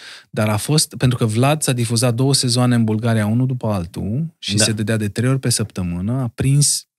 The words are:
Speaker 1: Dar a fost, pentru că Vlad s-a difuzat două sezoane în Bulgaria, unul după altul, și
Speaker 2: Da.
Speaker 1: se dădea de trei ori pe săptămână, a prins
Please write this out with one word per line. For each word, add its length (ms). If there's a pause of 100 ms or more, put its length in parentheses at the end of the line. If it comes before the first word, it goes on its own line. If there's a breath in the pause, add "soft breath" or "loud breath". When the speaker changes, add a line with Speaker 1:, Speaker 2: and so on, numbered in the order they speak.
(300 loud breath)
Speaker 1:
Dar 200
a 80
fost, 380
pentru 220
că 80
Vlad 360
s-a 120
difuzat 420
două 180
sezoane 420
în 80
Bulgaria, 420
unul 220
după 200
altul, 720
și 180
Speaker 2:
Da. 80
Speaker 1:
se 80
dădea 260
de 100
trei 220
ori 100
pe 100
săptămână, 640
a 140
prins 600 (120)